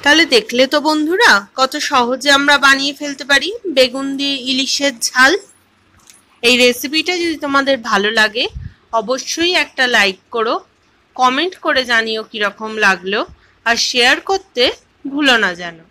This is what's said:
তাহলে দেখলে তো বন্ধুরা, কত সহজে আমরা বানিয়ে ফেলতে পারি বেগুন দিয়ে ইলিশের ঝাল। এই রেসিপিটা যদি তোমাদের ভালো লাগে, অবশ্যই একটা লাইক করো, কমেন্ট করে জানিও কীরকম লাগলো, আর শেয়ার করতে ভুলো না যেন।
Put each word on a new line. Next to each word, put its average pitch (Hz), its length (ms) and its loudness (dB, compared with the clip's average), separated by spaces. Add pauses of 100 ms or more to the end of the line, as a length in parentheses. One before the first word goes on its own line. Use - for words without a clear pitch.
তাহলে 311 220 4
দেখলে 240 420 2
তো 302 140 0
বন্ধুরা, 311 500 2 (240)
কত 262 180 0 (160)
সহজে 254 420 0
আমরা 285 260 4
বানিয়ে 277 360 2
ফেলতে 285 320 -10
পারি 277 240 0 (260)
বেগুন 262 320 2 (100)
দিয়ে 277 180 -2 (160)
ইলিশের 269 480 -2
ঝাল। 269 340 2 (1080)
এই 247 140 4
রেসিপিটা 285 600 0
যদি 339 200 -2
তোমাদের 277 400 0
ভালো 214 340 0
লাগে, 220 340 0 (480)
অবশ্যই 262 600 -2
একটা 294 340 -2
লাইক 202 320 0 (120)
করো, 233 240 -2 (600)
কমেন্ট 269 380 0 (120)
করে 277 200 0
জানিও 226 380 -2
কীরকম 214 540 -6
লাগলো, 196 420 0 (460)
আর 226 100 2
শেয়ার 254 460 0
করতে 381 420 -4 (440)
ভুলো 269 300 2
না 196 180 0
যেন। 170 220 -14 (140)